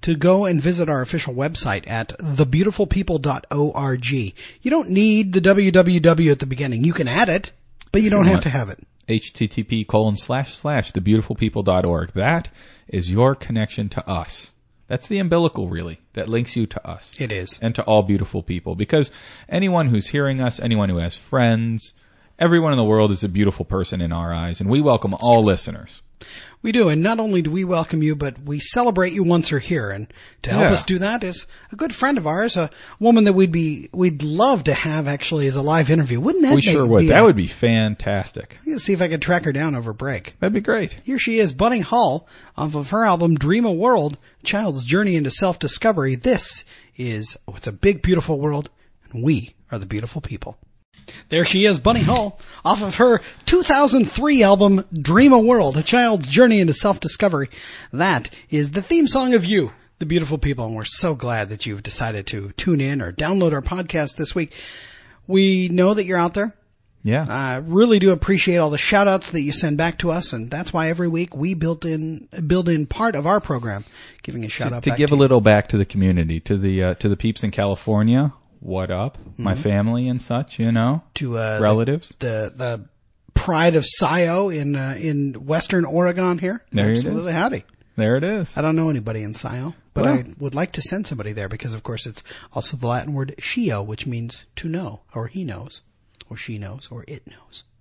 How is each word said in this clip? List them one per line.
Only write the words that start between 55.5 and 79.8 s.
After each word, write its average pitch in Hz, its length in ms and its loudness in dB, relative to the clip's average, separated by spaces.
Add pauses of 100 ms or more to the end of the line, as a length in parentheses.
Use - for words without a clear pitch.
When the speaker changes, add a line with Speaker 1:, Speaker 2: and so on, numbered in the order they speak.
Speaker 1:
A 156 60 0
Child's 220 460 2
Journey 220 300 6
into 165 140 4
Self-Discovery. 170 760 0 (440)
That 160 360 0 (200)
is 147 220 0
the 190 100 -4
theme 330 260 2
song 254 260 2
of 202 120 4
you, 175 260 0 (280)
the 170 60 -6
beautiful 156 320 -2
people, 123 280 -2
and 113 100 -8
we're 110 80 -8
so 160 320 -4
glad 117 340 -4
that 104 160 -10
you've 104 180 -8
decided 107 440 -6
to 98 260 -8
tune 160 280 0
in 135 200 -4
or 90 120 -8
download 170 400 0
our 139 80 -4
podcast 165 560 -4
this 151 180 -6
week. 165 180 -6 (720)
We 190 420 2
know 180 240 4
that 208 120 -2
you're 185 140 -2
out 170 140 0
there. 208 220 -4 (480)
Speaker 2:
Yeah. 131 260 0
Speaker 1:
I 131 280 -4
really 190 420 4
do 190 120 6
appreciate 180 460 2
all 156 140 2
the 147 80 -4
shout-outs 196 520 2
that 165 100 -4
you 143 100 -4
send 147 260 -2
back 165 220 -2
to 175 120 -2
us, 170 220 -4
and 117 160 -8
that's 156 240 -8
why 160 160 -2
every 170 180 -2
week 165 280 -4
we 160 180 -4
built 165 320 -4
in, 160 420 -6 (200)
build 175 200 2
in 156 200 0
part 220 280 -2
of 143 120 -2
our 202 120 4
program, 120 460 -6 (380)
giving 120 200 -10
a 110 40 -8
Speaker 2:
To, 104 40 -8
Speaker 1:
shout-out 120 320 -6
Speaker 2:
to - 60 0
Speaker 1:
back 123 80 -2
Speaker 2:
give 147 120 4
Speaker 1:
to 147 40 6
Speaker 2:
a 143 40 4
Speaker 1:
you. 139 40 6
Speaker 2:
little 131 200 8
back 104 280 6
to 113 80 2
the 98 80 4
community, 87 560 2
to 101 160 -2
the, 95 260 0
uh, 90 120 2
to - 120 -2
the 101 80 2
peeps - 280 -4
in 104 80 -2
California. 110 800 0 (260)
What 92 300 -6
up? 95 300 -6 (180)
My 104 160 -2
Speaker 1:
Mm-hmm. 127 80 -6
Speaker 2:
family 110 460 0